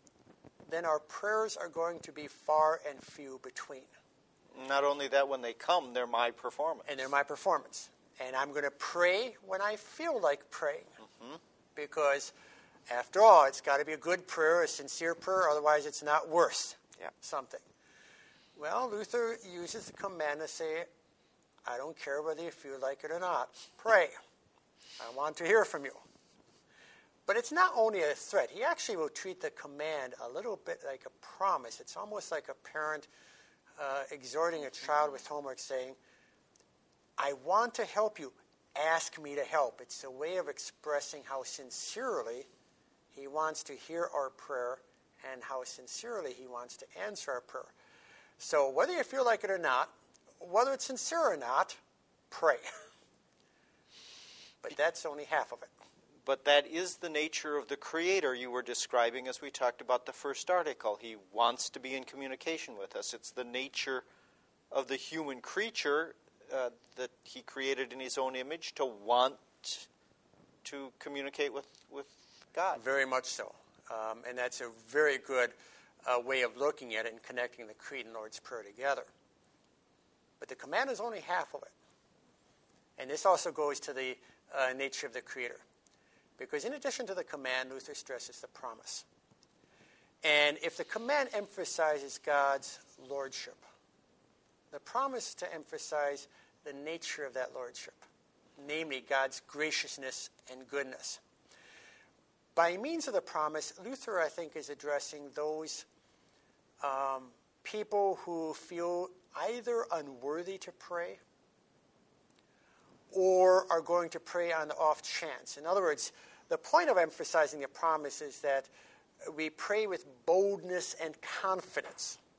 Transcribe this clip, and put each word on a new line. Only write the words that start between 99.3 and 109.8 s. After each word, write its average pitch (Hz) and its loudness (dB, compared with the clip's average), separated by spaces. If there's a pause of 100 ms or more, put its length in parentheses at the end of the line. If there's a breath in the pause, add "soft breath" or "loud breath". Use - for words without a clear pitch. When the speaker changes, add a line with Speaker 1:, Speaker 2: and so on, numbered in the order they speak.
Speaker 1:
graciousness 147 -4 (220)
and 131 -16
goodness. 135 -6 (1300 loud breath)
By 170 4
means 302 -4
of 220 -6
the 175 2
promise, 156 -4 (100)
Luther, 220 -4
I 156 2
think, 165 -10
is 143 -10
addressing 143 -6
those, 151 -6 (960 soft breath)
um, 135 -2 (340)
people 202 0
who 165 -4
feel 175 -4 (240)
either 226 -2